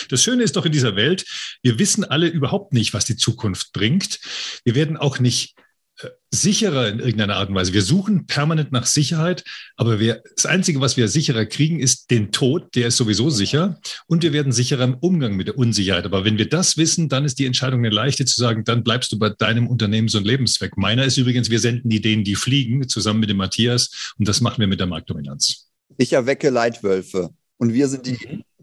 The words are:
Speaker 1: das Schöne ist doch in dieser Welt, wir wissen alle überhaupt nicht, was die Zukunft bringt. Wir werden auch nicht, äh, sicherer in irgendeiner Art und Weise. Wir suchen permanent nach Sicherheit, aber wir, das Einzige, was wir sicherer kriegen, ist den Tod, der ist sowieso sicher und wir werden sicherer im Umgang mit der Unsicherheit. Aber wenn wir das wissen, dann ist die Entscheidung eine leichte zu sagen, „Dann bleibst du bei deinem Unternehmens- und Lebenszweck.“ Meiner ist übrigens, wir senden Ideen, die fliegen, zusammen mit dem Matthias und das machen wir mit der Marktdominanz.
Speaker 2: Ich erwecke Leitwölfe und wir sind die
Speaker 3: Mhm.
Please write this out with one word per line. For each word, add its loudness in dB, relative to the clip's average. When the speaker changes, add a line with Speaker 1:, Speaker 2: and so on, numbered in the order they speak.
Speaker 1:
das 2
Schöne 2
ist 0
doch -2
in 0
dieser 2
Welt, 0
wir 2
wissen 0
alle 0
überhaupt -2
nicht, 0
was -2
die -4
Zukunft -2
bringt. -2
Wir 2
werden 0
auch -2
nicht, 0
äh, -14
sicherer 0
in -4
irgendeiner 0
Art -2
und -2
Weise. 0
Wir 4
suchen 2
permanent 0
nach -2
Sicherheit, 0
aber 2
wir, 0
das 0
Einzige, 2
was 0
wir 4
sicherer 0
kriegen, 0
ist -2
den 2
Tod, 0
der 2
ist 0
sowieso 2
sicher 0
und 2
wir 2
werden 0
sicherer 0
im 2
Umgang 2
mit -2
der -6
Unsicherheit. 2
Aber 0
wenn 2
wir 0
das 0
wissen, 0
dann 0
ist -4
die 0
Entscheidung 0
eine 2
leichte 0
zu 0
sagen, 0
„Dann 0
bleibst -2
du -4
bei 2
deinem 0
Unternehmens- 0
und 0
Lebenszweck.“ -2
Meiner 2
ist 0
übrigens, 2
wir 2
senden 0
Ideen, 2
die -2
fliegen, 0
zusammen 0
mit 0
dem 0
Matthias -2
und 0
das 0
machen 0
wir 2
mit 0
der -2
Marktdominanz. -6
Speaker 2:
Ich 2
erwecke 2
Leitwölfe 0
und 0
wir 4
sind -6
die -4
Speaker 3:
Mhm. -12